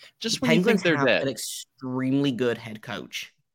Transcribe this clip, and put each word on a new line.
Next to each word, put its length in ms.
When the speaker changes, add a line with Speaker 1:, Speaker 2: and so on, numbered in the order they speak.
Speaker 1:
Just 200
Speaker 2:
The 20
Speaker 1:
when 100
you 120
think 20
Speaker 2:
Penguins 180
Speaker 1:
they're 140
Speaker 2:
have 100
Speaker 1:
dead. 160
Speaker 2:
an 60
extremely 1040
good 260
head 240
coach. 520